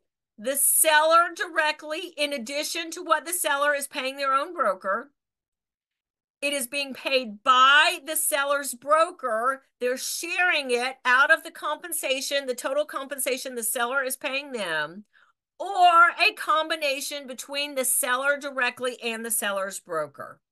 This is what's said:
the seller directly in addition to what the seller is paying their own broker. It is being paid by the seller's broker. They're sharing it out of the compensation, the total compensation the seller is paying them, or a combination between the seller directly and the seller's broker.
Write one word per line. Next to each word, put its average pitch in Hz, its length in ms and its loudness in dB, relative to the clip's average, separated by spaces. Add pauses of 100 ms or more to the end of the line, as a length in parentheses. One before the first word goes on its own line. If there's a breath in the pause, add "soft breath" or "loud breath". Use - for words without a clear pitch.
(380)
the 240 180 -4
seller 320 800 4
directly 320 800 -4
in 285 160 -2
addition 302 600 -6
to 349 120 -12
what 302 220 0
the 349 80 -6
seller 294 400 0
is 285 140 -4
paying 269 300 -6
their 277 160 0
own 302 200 0
broker. 220 580 -2 (1300)
It 285 120 -2
is 269 140 -4
being 277 260 -6
paid 254 500 -4
by 277 600 6
the 311 100 -6
seller's 285 600 -2
broker. 269 880 0 (160)
They're 247 180 -2
sharing 339 720 -2
it 247 340 0
out 269 280 6
of 311 120 2
the 320 80 -12
compensation, 294 960 -4
the 254 80 -4
total 294 320 -2
compensation 269 680 -6
the 233 80 -6
seller 247 400 -2
is 262 120 -6
paying 277 360 -6
them, 175 540 -4 (520 soft breath)
or 349 100 -6
a 349 680 6
combination 302 920 -2
between 285 480 -8
the 262 120 -2
seller 269 520 0
directly 254 640 -4
and 226 240 -6
the 233 60 -8
seller's 196 480 -2
broker. 151 600 -8 (120)